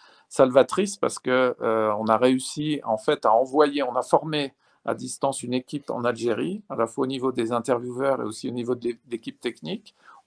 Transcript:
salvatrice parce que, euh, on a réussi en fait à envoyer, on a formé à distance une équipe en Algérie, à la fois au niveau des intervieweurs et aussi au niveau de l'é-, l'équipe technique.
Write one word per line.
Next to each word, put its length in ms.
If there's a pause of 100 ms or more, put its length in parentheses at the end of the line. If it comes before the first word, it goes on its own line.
(300)
salvatrice 680
parce 200
que, 440
euh, 360
on 100
a 100
réussi 680
en 140
fait 280
à 80
envoyer, 500
on 120
a 80
formé 500 (320)
à 100
distance 480
une 100
équipe 360
en 140
Algérie, 680
à 60
la 120
fois 180
au 20
niveau 240
des 220
intervieweurs 680
et 40
aussi 240
au 20
niveau 240
de 140
l'é-, 100 (100)
l'équipe 300
technique. 560 (320)